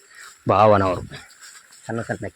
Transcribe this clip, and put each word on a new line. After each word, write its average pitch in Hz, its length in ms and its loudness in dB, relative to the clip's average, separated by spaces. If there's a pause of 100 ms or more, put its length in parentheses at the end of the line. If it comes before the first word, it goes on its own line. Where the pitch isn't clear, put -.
(520)
ಭಾವನವರು, 98 500 4 (840)
ಸಣ್ಣ 113 220 -10
ಸಣ್ಣ 104 280 -10